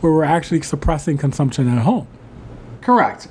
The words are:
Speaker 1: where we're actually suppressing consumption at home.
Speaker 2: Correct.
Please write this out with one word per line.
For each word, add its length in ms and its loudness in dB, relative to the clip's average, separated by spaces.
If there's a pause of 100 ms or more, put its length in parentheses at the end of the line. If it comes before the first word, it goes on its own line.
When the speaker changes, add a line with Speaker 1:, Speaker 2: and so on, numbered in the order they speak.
Speaker 1:
where 120 4
we're 120 4
actually 380 0
suppressing 560 -2
consumption 500 0
at 140 2
home. 240 2 (760)
Speaker 2:
Correct. 480 2